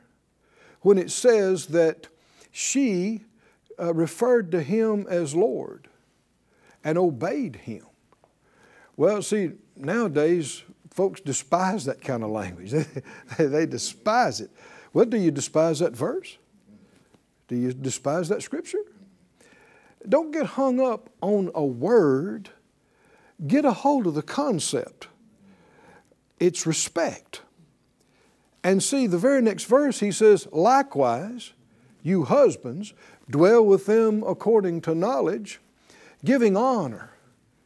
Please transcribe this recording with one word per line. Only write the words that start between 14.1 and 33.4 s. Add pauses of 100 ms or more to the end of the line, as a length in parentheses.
it. (420)
Well,
do
you
despise
that
verse? (1080)
Do
you
despise
that
scripture? (1300)
Don't
get
hung
up (100)
on
a
word. (960)
Get
a
hold
of
the
concept. (1300)
It's
respect. (1200)
And
see,
the
very
next
verse,
he
says,
"Likewise, (500)
you
husbands, (340)
dwell